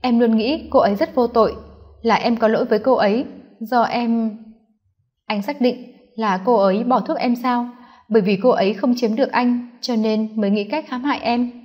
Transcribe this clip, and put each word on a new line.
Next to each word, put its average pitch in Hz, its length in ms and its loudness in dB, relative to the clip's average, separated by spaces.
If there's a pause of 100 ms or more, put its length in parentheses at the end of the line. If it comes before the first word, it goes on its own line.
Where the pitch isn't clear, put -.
Em 233 180 2
luôn 226 180 4
nghĩ 262 340 -2
cô 269 80 4
ấy 202 160 2
rất 311 200 -2
vô 240 120 2
tội, 233 280 2 (460)
là 226 140 2
em 233 220 0
có 233 100 0
lỗi 220 180 2
với 233 140 0
cô 262 140 2
ấy, 214 320 2 (340)
do 233 220 0
em." 226 560 -2 (880)
"Anh 214 160 -4
xác 285 200 -6
định - 320 -2 (220)
là 208 220 -2
cô 208 180 2
ấy 196 280 2
bỏ 247 160 2
thuốc 302 180 -4
em 247 180 0
sao? 240 340 -4 (400)
Bởi 220 120 4
vì 190 220 0
cô 254 60 6
ấy 196 240 2
không 247 240 0
chiếm 220 180 -2
được 262 160 0
anh, 247 380 0 (120)
cho 247 140 -4
nên 220 400 0
mới 208 140 0
nghĩ 202 140 0
cách 302 260 -6
hãm 247 140 -8
hại 285 160 -2
em." 240 320 -2 (140)